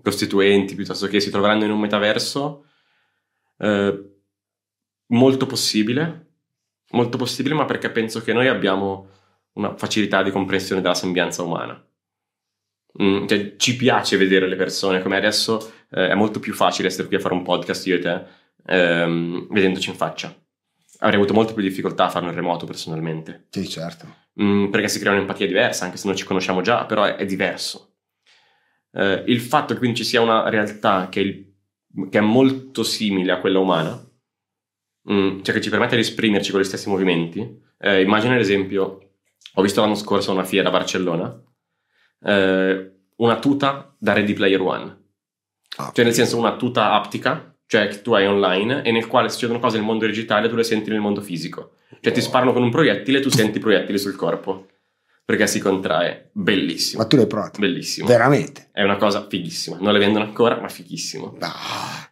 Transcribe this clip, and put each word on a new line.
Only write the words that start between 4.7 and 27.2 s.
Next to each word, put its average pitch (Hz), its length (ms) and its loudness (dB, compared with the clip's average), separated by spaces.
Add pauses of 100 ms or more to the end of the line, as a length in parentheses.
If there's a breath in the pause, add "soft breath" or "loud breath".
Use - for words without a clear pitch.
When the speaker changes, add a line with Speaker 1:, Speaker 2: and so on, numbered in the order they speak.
Speaker 1:
molto 131 380 4
possibile, 123 800 -2 (640)
molto 120 280 0
possibile, 127 360 -4
ma 147 100 0
perché 117 260 -4
penso 113 320 -4
che 113 100 -4
noi 127 160 4
abbiamo 98 600 -2 (440 soft breath)
una 101 240 -6
facilità 101 460 0
di 98 80 0
comprensione 95 500 -2
della 90 140 2
sembianza 90 480 -2
umana. 67 380 -6 (1200)
Mm, 98 240 2
cioè, 101 300 0
ci 123 200 0
piace 117 400 2
vedere 95 320 4
le 92 80 -4
persone, 92 460 -2
come 95 140 -2
adesso, 107 560 -2 (180 loud breath)
eh, 90 180 0
è - 60 0
molto 104 260 0
più 101 140 -8
facile 95 340 0
essere 92 200 -4
qui 98 80 -2
a - 40 0
fare 92 140 -2
un 90 80 -2
podcast, 90 440 -2
io 92 100 2
e - 20 -2
te, 87 260 -4 (420 loud breath)
ehm, 85 840 0
vedendoci 95 400 0
in 90 60 -12
faccia. - 380 -6 (640)
Avrei 104 180 2
avuto 101 160 2
molto 110 180 2
più 107 100 -4
difficoltà 92 440 -2
a - 40 -2
farlo 87 200 -4
in 82 40 -8
remoto, 85 300 -4
personalmente. 80 840 -10
Speaker 2:
Sì, 92 180 -6
certo. 82 380 -12 (360)
Speaker 1:
Mm, 101 280 2
perché 104 180 0
si 101 100 -4
crea 101 140 2
un'empatia 98 340 0
diversa, 98 380 0
anche 90 140 -8
se - 80 -8
non 95 100 0
ci - 80 -8
conosciamo 92 380 -2
già, 113 240 2
però 104 180 0
è, 95 120 0
è 104 100 -4